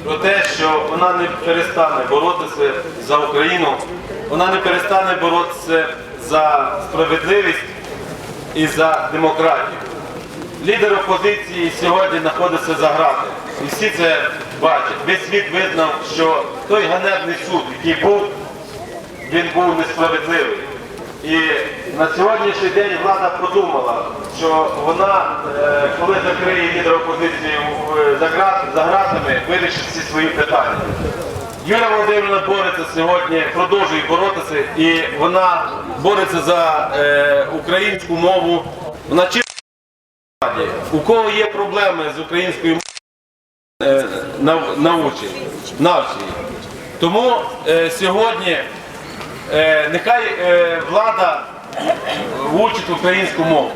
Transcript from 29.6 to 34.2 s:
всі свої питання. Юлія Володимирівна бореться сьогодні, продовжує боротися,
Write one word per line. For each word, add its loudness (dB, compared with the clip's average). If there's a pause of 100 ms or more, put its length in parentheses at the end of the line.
всі -6
свої -2
питання. 2 (880)
Юлія 2
Володимирівна 2
бореться 0 (100)
сьогодні, 2 (100)
продовжує 2
боротися, 0 (140)